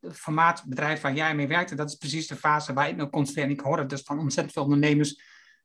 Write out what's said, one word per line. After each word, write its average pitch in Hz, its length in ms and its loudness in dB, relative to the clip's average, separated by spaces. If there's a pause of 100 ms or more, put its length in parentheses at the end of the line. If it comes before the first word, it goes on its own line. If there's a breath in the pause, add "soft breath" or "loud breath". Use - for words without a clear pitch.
het 170 160 -14
formaat 165 500 2
bedrijf 147 340 -2
waar 135 140 0
jij 156 200 0
mee 143 140 0
werkt, 175 220 0
en - 60 -8
dat 151 120 -4
is - 80 -10
precies 156 300 -6
de - 100 -10
fase 151 360 2
waar 143 160 2
ik 135 80 -6
me 143 140 -4
concentreer. 147 340 0
En 139 60 0
ik 139 100 -2
hoor 147 180 0
het 143 100 -2
dus 139 140 -8
van 147 160 -6
ontzettend 151 360 -2
veel 156 100 -2
ondernemers. 147 580 4 (420 soft breath)